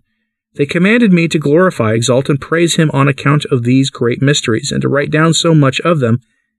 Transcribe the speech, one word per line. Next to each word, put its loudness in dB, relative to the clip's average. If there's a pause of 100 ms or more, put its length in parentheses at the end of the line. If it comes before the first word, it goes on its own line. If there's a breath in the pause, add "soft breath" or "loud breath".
(540)
They -2
commanded 2
me 2
to -2
glorify, 0
exalt, 0
and 0
praise -2
him 0
on 2
account 0
of -2
these 2
great -4
mysteries, -2
and -4
to -2
write -2
down 2
so 0
much 2
of 0
them 0 (400)